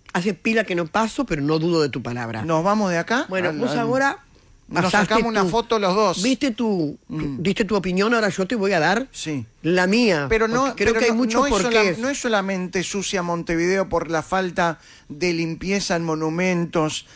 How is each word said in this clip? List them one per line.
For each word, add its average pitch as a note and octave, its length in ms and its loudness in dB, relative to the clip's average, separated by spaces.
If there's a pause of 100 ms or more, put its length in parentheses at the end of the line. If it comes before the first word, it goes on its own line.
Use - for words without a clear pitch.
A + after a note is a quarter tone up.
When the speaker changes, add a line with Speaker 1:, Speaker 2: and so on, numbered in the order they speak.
(140)
Speaker 1:
Hace F#3 200 0
pila A3+ 300 0
que F#3 120 -4
no E3+ 120 -2
paso, A3+ 380 -2
pero D#3 160 -2
no D#3 180 2
dudo E3 220 2
de C#3+ 80 2
tu B2 120 -6
palabra. A#2 420 -6
Speaker 2:
Nos D#3+ 200 0
vamos G3+ 280 2
de E3+ 60 0
acá A3+ 320 -2
Speaker 1:
Bueno, F#3 200 -2
Speaker 2:
al, D#3 100 -4
Speaker 1:
vos - 120 0
Speaker 2:
al - 80 -2
Speaker 1:
ahora C4 400 0 (480)
Speaker 2:
Nos F3+ 180 0
Speaker 1:
pasaste G#3 300 2
Speaker 2:
sacamos A3+ 140 2
una G#3+ 140 0
Speaker 1:
tu, F#3 60 2
Speaker 2:
foto A3+ 300 0
los F#3 160 2
dos. G3 280 2
Speaker 1:
diste C4 280 0
tu, F#3+ 460 -2 (100)
Speaker 2:
Mm. D3+ 340 -6
Speaker 1:
diste F#3+ 240 0
tu G#3 100 -2
opinión, F#3+ 380 0
ahora G#3+ 160 2
yo F#3 180 -2
te B3 80 -2
voy G3+ 180 0
a E3+ 60 4
dar G3+ 320 2
Speaker 2:
Sí. C#3+ 340 -6 (160)
Speaker 1:
la F3+ 240 2
mía, F#3+ 440 4
Speaker 2:
Pero A3 180 2
no, B3 200 0
Speaker 1:
porque G#3 160 -4
creo A3+ 100 4
Speaker 2:
pero A3 60 2
Speaker 1:
que A#3 60 2
hay A#3 60 4
Speaker 2:
no, A3+ 60 0
Speaker 1:
muchos A#3 240 2
Speaker 2:
no C#4+ 60 2
es G#3 160 2
sola-, A#3+ 60 0 (120)
Speaker 1:
porqués. G3 180 2
Speaker 2:
no B3 100 -2
es C#4+ 100 -4
solamente F#3+ 640 -2
sucia F#3+ 380 -4
Montevideo F3 680 0
por E3 200 -2
la D#3+ 140 -2
falta F3 560 -2 (300)
de E3+ 240 -2
limpieza E3+ 600 -2
en E3+ 100 -2
monumentos, E3 1000 0 (100)